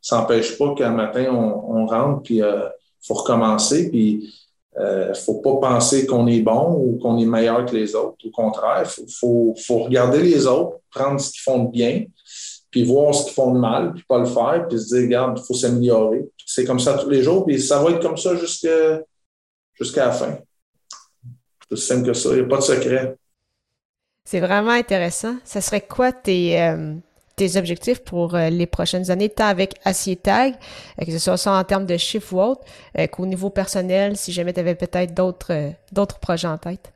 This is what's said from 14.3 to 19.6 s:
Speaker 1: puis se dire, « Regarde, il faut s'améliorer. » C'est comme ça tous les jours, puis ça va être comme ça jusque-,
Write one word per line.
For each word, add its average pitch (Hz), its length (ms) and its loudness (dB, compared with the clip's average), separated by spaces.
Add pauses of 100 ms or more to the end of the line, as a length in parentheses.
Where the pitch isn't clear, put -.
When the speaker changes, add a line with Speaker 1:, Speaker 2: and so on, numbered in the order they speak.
Speaker 1:
puis 120 100 -2
se 107 100 -6
dire, « 123 160 2
Regarde, 123 360 0
il - 60 -18
faut 127 80 -2
s'améliorer. » 120 720 2 (220)
C'est 127 180 -2
comme 127 120 0
ça 139 200 2
tous 143 100 -2
les 139 140 4
jours, 170 240 4
puis 139 140 2
ça 143 220 2
va 165 80 4
être 170 120 0
comme 160 160 -2
ça 180 180 0
jusque-, 170 320 -4 (1040)